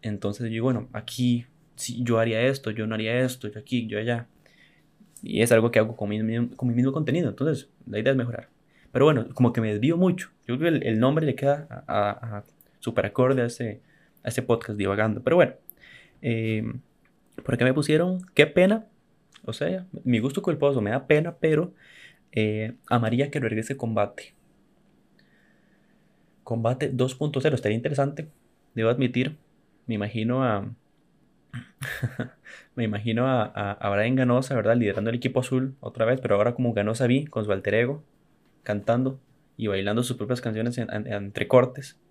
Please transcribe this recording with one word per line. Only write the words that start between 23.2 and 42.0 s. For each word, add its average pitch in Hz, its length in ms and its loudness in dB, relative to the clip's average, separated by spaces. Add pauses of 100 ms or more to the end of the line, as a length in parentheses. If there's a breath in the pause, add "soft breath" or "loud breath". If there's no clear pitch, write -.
que 156 80 -4
regrese 110 380 -4
Combate. 107 580 -4 (2000 soft breath)
Combate 117 460 -2
dos 127 260 0
punto 147 260 -2
cero, 123 140 2
estaría 107 220 0
interesante, 143 500 -2 (480)
debo 113 140 2
admitir. 127 480 0 (500)
Me 113 80 -4
imagino 110 480 -2
a, 104 260 0 (840)
<laughs> - 1200 -12
me 123 80 -2
imagino 110 440 0
a, 123 160 2
a, 101 280 -4
a 104 180 -4
Brian 107 260 2
Ganosa, 127 400 2
¿verdad? 113 200 2
Liderando 104 340 0
el 117 60 -2
equipo 123 240 -2
azul 131 400 -2
otra 117 260 -2
vez, 131 160 0
pero 104 140 2
ahora 110 180 2
como 120 200 0
Ganosa 110 320 0
V, 139 240 2
con 107 160 -4
su 104 60 -2
alter 98 240 -2
ego, 131 280 0 (600)
cantando 120 560 0 (380)
y 110 100 -2
bailando 101 360 0
sus 123 140 -4
propias 120 240 -4
canciones 117 360 -4
en, 113 140 -6
en, 107 200 -6
entre 101 360 -6
cortes. 127 520 2 (120)